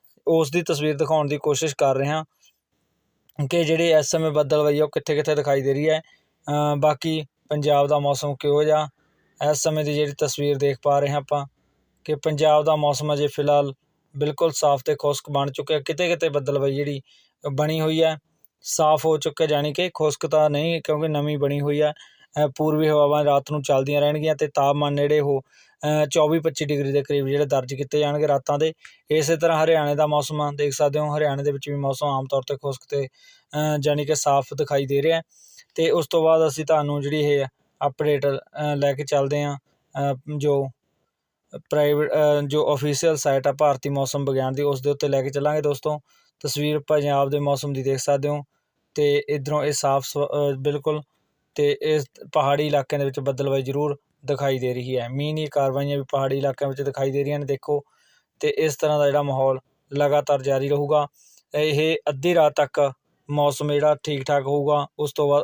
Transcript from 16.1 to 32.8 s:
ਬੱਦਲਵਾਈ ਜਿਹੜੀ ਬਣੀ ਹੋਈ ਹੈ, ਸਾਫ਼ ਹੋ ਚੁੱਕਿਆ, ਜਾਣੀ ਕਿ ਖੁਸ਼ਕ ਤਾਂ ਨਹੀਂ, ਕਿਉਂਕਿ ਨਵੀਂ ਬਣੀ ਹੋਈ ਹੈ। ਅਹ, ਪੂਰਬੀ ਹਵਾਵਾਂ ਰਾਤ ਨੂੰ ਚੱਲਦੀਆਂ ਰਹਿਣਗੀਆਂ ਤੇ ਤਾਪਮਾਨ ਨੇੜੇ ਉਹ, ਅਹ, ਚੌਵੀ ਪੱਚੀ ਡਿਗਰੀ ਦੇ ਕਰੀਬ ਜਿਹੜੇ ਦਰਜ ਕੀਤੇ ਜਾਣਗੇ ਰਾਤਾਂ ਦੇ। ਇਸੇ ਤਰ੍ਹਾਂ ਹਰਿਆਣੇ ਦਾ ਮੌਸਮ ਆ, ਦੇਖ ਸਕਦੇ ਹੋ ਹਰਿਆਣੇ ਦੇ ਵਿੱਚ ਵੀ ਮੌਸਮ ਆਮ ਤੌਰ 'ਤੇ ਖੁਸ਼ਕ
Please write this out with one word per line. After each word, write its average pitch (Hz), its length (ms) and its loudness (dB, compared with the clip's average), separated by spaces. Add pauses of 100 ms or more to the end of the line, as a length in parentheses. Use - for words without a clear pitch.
ਬੱਦਲਵਾਈ 139 460 -2
ਜਿਹੜੀ 143 260 -4 (500)
ਬਣੀ 151 300 -2
ਹੋਈ 160 220 0
ਹੈ, 160 140 0 (440)
ਸਾਫ਼ 156 440 2
ਹੋ 160 120 2
ਚੁੱਕਿਆ, 156 300 -2
ਜਾਣੀ 147 260 0
ਕਿ 175 200 -2
ਖੁਸ਼ਕ 156 340 -2
ਤਾਂ 151 220 4
ਨਹੀਂ, 156 320 0
ਕਿਉਂਕਿ 151 260 -2
ਨਵੀਂ 151 300 -2
ਬਣੀ 143 240 0
ਹੋਈ 147 200 0
ਹੈ। 151 100 2
ਅਹ, - 560 -4 (100)
ਪੂਰਬੀ 156 320 2
ਹਵਾਵਾਂ 147 360 4
ਰਾਤ 143 260 4
ਨੂੰ 151 100 -2
ਚੱਲਦੀਆਂ 143 400 2
ਰਹਿਣਗੀਆਂ 151 340 0
ਤੇ 151 120 -2
ਤਾਪਮਾਨ 143 460 0
ਨੇੜੇ 147 260 2
ਉਹ, 139 220 0 (440)
ਅਹ, 151 200 2
ਚੌਵੀ 156 340 2
ਪੱਚੀ 156 260 -4
ਡਿਗਰੀ 139 260 -2
ਦੇ 139 100 2
ਕਰੀਬ 139 260 -2
ਜਿਹੜੇ 143 180 0
ਦਰਜ 135 280 -2
ਕੀਤੇ 135 260 -4
ਜਾਣਗੇ 147 280 0
ਰਾਤਾਂ 143 320 0
ਦੇ। 160 140 0 (380)
ਇਸੇ 156 260 2
ਤਰ੍ਹਾਂ 160 260 2
ਹਰਿਆਣੇ 151 320 2
ਦਾ 151 120 2
ਮੌਸਮ 147 340 -2
ਆ, 147 140 -2
ਦੇਖ 143 180 -2
ਸਕਦੇ 147 260 0
ਹੋ 151 180 -2
ਹਰਿਆਣੇ 143 260 -2
ਦੇ 147 80 0
ਵਿੱਚ 139 180 -6
ਵੀ 143 60 -4
ਮੌਸਮ 139 320 -2
ਆਮ 135 180 -2
ਤੌਰ 135 160 -2
'ਤੇ 139 140 -6
ਖੁਸ਼ਕ 135 340 -6